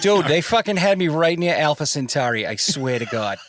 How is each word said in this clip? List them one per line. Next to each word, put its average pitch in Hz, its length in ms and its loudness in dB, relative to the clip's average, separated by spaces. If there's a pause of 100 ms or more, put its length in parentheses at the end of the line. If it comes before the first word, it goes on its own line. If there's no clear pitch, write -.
Dude, 196 240 4
they 151 160 2
fucking 208 360 0
had 190 200 2
me 180 120 0
right 165 280 2
near 170 180 0
Alpha 151 300 0
Centauri, 123 640 -2
I 92 80 -6
swear 131 420 -2
to 117 80 -4
God. 107 320 -4 (120)